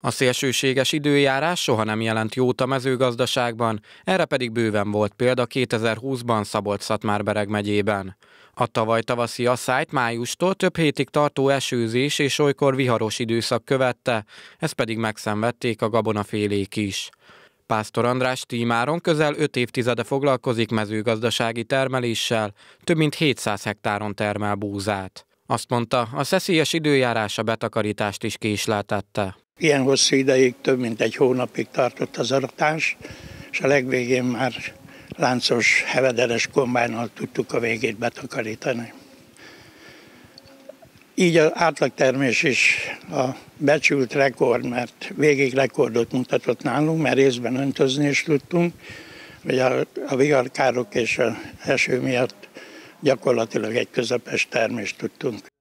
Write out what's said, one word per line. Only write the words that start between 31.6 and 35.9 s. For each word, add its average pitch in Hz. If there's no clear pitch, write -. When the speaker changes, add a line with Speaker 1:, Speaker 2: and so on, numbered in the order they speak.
Speaker 2:
tartott -
az 123
aratás, 151
és -
a -
legvégén 127
már 123
láncos, 123
hevederes 120